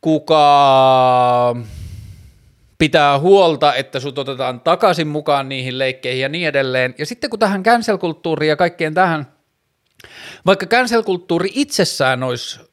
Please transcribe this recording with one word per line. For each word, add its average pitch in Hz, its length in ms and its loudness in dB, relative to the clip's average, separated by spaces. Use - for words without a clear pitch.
kuka 131 1500 4
pitää 147 420 2
huolta, 160 540 4
että 131 260 -6
sut 135 180 -10
otetaan 127 440 -6
takaisin 165 460 0
mukaan 147 420 -2
niihin 131 300 -8
leikkeihin 131 420 -4
ja 135 80 -4
niin 165 180 -6
edelleen. 127 500 -2
Ja 151 80 -6
sitten 233 240 -10
kun 220 100 -8
tähän 202 240 0
cancel-kulttuuriin 175 840 -2
ja 151 60 2
kaikkeen 165 380 -2
tähän – 165 340 0
vaikka 190 200 2
cancel-kulttuuri 208 920 -2
itsessään 131 680 -2
olisi 123 360 -8